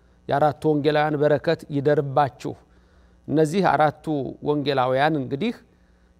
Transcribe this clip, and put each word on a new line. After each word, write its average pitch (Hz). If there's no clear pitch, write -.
የአራቱ 143
ወንጌላውያን 151
በረከት 147
ይደርባችሁ። 143
እነዚህ 156
አራቱ 143
ወንጌላውያን 139
እንግዲህ 139